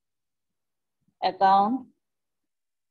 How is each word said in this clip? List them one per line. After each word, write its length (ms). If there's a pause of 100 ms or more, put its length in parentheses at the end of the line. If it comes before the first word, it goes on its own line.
(1200)
account 600 (1120)